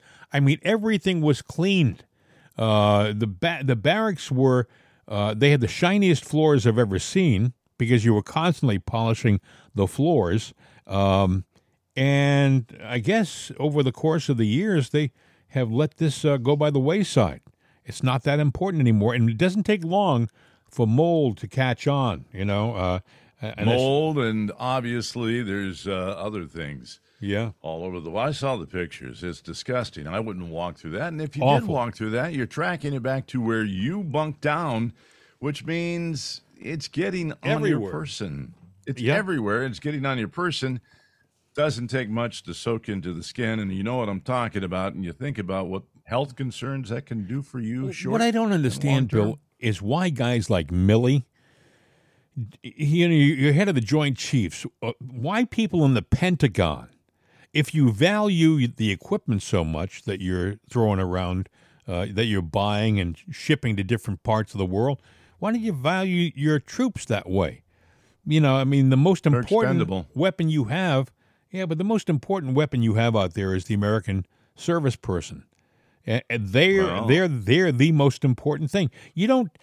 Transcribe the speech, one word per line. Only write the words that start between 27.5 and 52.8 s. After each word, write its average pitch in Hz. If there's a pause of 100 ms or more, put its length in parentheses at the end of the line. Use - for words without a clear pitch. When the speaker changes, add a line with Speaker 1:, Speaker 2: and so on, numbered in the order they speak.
Speaker 2:
all 82
over 92
the, 82
I 127
saw 135
the 82
pictures. 80
It's 85
disgusting. 110
I 92
wouldn't 92
walk 85
through 80
that. 127
And 156
if 147
you 151
Speaker 1:
Awful. 127
Speaker 2:
did 110
walk 120
through 110
that, 131
you're 131
tracking 170
it 127
back 131
to 131
where 113
you 110
bunked 151
down, 147 (480)
which 147
means 170 (180)
it's 147
getting 175
on -
Speaker 1:
Everywhere. 175
Speaker 2:
your 98
person. 76 (320)
It's 127
Speaker 1:
Yep. 143
Speaker 2:
everywhere. 127
It's 120
getting 147
on 131
your 107
person. 131 (760)
Doesn't 131
take 123
much 117
to 87
soak -
into 92
the 85
skin, 110
and 98
you 95
know 117
what 113
I'm 95
talking 120
about, 92
and 92
you 85
think 131
about 95
what 92 (220)
health 127
concerns 131
that 127
can 110
do 131
for 131
you 123
Speaker 1:
What 127
Speaker 2:
short 185
Speaker 1:
I 233
don't 226
Speaker 2:
and 202
Speaker 1:
understand, 139
Speaker 2:
long 131
term. 110 (100)
Speaker 1:
Bill, - (200)
is 110
why 156
guys 120
like 85
Milley, 113 (1400)
d-, -
you 160